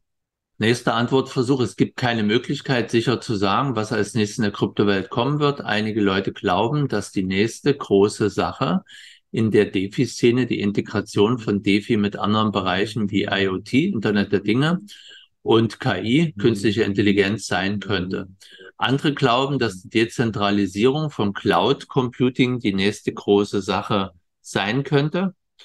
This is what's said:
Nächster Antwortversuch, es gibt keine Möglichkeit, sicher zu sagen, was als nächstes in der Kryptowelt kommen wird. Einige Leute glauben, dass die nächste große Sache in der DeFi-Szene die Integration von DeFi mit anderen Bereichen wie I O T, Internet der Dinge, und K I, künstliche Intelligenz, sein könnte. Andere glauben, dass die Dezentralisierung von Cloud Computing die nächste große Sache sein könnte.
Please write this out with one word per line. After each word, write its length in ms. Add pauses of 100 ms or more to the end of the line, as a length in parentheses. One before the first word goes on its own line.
(600)
Nächster 340
Antwortversuch, 680
es 140
gibt 220
keine 240
Möglichkeit, 720
sicher 300
zu 140
sagen, 400
was 160
als 220
nächstes 240
in 60
der 80
Kryptowelt 580
kommen 300
wird. 220
Einige 380
Leute 320
glauben, 560
dass 240
die 120
nächste 520
große 540
Sache 540 (480)
in 180
der 160
DeFi-Szene 800
die 140
Integration 800
von 240
DeFi 340
mit 180
anderen 360
Bereichen 580
wie 140
I 260
O 80
T, 300
Internet 440
der 100
Dinge, 400 (600)
und 400
K 160
I, 420
künstliche 440
Intelligenz, 640
sein 340
könnte. 480 (480)
Andere 360
glauben, 460
dass 220
die 80
Dezentralisierung 1200
von 240
Cloud 560
Computing 720
die 140
nächste 400
große 480
Sache 500 (280)
sein 440
könnte. 520 (300)